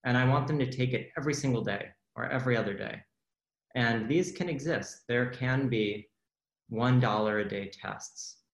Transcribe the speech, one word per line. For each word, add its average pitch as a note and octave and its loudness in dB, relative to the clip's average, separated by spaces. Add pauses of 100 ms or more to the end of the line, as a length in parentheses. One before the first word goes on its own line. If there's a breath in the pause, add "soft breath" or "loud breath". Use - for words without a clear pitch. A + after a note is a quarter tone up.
And B2 2
I B2+ 6
want C3+ 4
them D3+ 0
to B2+ 0
take B2+ 0
it - -4
every D3 0
single A#2+ 0
day G2+ -4 (260)
or - -4
every B2+ 0
other G#2 -2
day. G#2+ -8 (760)
And A2+ 0
these F3 2
can F3+ -4
exist. D3 -4
There B2 2
can B2+ 0
be G#2+ 0 (640)
one B2 4
dollar G#2+ 2
a G2+ -2
day G2 -6
tests. - -12 (160)